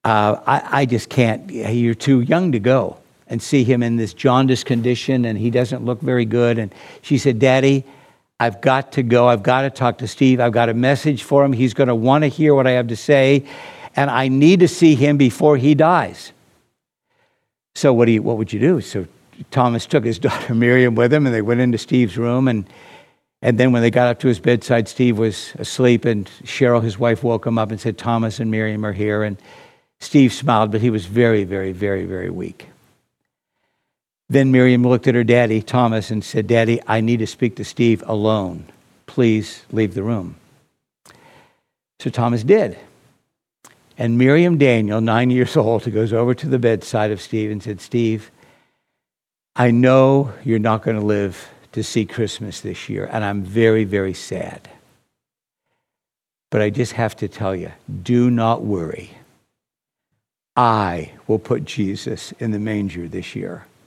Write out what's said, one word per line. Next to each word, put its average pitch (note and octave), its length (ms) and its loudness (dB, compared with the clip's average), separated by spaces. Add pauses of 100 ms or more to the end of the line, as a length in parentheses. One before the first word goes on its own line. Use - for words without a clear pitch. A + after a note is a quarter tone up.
uh, G#2+ 320 2 (100)
I, C#3 340 0
I C#3+ 40 2
just A#2 240 -2
can't. A#2 420 -2
You're A#2 440 -2
too C3+ 260 2
young D#3+ 320 0
to A2+ 80 -2
go A#2+ 380 0 (280)
and A#2 140 -8
see C3+ 240 0
him A#2+ 180 2
in A#2 140 -2
this A2 160 -4
jaundiced C3 540 0
condition, B2 580 -2
and A2 140 -4
he A2+ 100 -2
doesn't B2 340 -2
look A#2+ 200 -6
very B2+ 240 0
good." A#2 320 0
And G#2+ 160 -8 (260)
she - 160 -2
said, B2 220 0
"Daddy, C3+ 460 2 (560)
I've A#2 200 -2
got C3+ 320 0
to C3+ 120 -2
go. A#2+ 240 4
I've A2 160 2
gotta C3 260 0
talk B2 280 -2
to A2 100 -8
Steve. C3 320 2
I've A#2+ 120 2
got A#2 160 2
a A2+ 60 -2
message C3 480 0
for C#3 220 2
him. C#3 80 0
He's A#2+ 200 0
gonna B2 220 0
wanna C3 320 2
hear D3+ 260 2
what C3+ 140 4
I B2+ 60 4
have B2 160 0
to A2+ 80 -6
say, C#3 480 2 (500)
and C#3 160 0
I B2+ 160 0
need C#3+ 340 6
to F3 80 6
see D#3 280 4
him D3 200 2
before C#3 400 2
he C#3 200 2
dies." D#3 560 0 (1400)
So C#3 180 4
what A#2 120 4
do A#2 60 4
you, G#2+ 100 2
what A2+ 140 -2
would G#2+ 160 -6
you G#2+ 60 -6
do? C#3+ 220 2
So F#2+ 260 -8 (460)
Thomas A#2+ 340 0
took C3+ 180 0
his A#2 140 -4
<laughs> - 80 -4
daughter - 260 -4
Miriam A#2+ 440 4
with A#2+ 180 4
him, D3+ 120 2
and A#2+ 80 -2
they A2 80 -2
went A#2+ 180 -2
into A#2+ 180 0
Steve's A#2+ 400 0
room, B2 300 0
and, A2 180 -2 (720)
and B2+ 160 2
then B2+ 140 4
when A#2+ 120 2
they A#2 80 4
got B2 180 2
up A#2 100 -2
to C3+ 100 0
his A#2 120 0
bedside, A#2 480 0
Steve B2 280 0
was A2 440 -4
asleep, A#2+ 440 0
and G#2+ 240 -2 (140)
Cheryl, A#2+ 400 0
his G#2+ 160 -4
wife, A#2 240 -2
woke A#2 240 -4
him A#2 100 -2
up A2 140 -2
and G#2+ 100 -10
said, A2 160 -6
"Thomas A2+ 440 -4
and A2 100 -4
Miriam G#2+ 340 -4
are G#2 80 -6
here." G#2 300 -2
And G#2 140 -6 (640)
Steve C3+ 320 4
smiled, A2 400 0
but A2 80 -2
he A#2+ 100 2
was G#2 160 -4
very, A2 380 2
very, F#2+ 260 -6
very, F#2+ 340 -4
very F2+ 260 -8
weak. F2+ 360 -12 (1600)
Then C3+ 200 4
Miriam B2+ 320 6
looked B2 240 2
at B2 80 2
her A#2+ 80 2
daddy, A2+ 380 2
Thomas, A2+ 500 -2
and G#2+ 140 -4
said, G#2+ 220 -4
"Daddy, A#2 420 2
I A2 140 0
need A#2 160 0
to A2 80 -4
speak - 300 -4
to A2 80 -12
Steve A#2 420 0
alone. G#2 580 -4 (400)
Please A2+ 680 -2
leave G#2+ 220 -2
the G2 100 -6
room." G2 340 -6 (1600)
So - 80 -8
Thomas A#2 340 -2
did. D3+ 360 0 (1200)
And A#2 180 0
Miriam D#3 400 4
Daniel, A2+ 460 2
nine A#2 260 2
years B2 300 0
old, A2+ 340 0
goes A2 220 -2
over A#2+ 200 0
to D3 140 -8
the C3 100 0
bedside A2 520 -2
of G2 100 -6
Steve G#2+ 300 -6
and G#2 120 -8
said, G#2 200 -12
"Steve, A2 480 -4 (1300)
I B2 140 2
know C3 600 4 (100)
you're A2+ 160 0
not A2 240 0
gonna A2 220 -2
live G2+ 420 -2 (260)
to A2 120 -6
see G#2+ 220 -2
Christmas - 560 -8
this F#2 260 -12
year, G2 240 -8
and A2+ 100 -4
I'm G2+ 200 -6
very, A2 420 2
very F#2+ 300 -2
sad. - 560 -12 (1800)
But G#2+ 120 0
I G#2 80 0
just A#2 240 -4
have A2+ 220 -4
to G2+ 120 -8
tell F#2+ 260 -6
you, E2+ 180 -10 (300)
do B2 280 2
not A#2 340 0
worry. F2+ 460 -6 (1500)
I G#2+ 540 0 (180)
will A2 100 0
put - 280 -6
Jesus - 760 -8
in A2+ 120 -6
the G#2 60 -4
manger G2+ 480 -6
this F2+ 300 -12
year. F#2+ 300 -12 (200)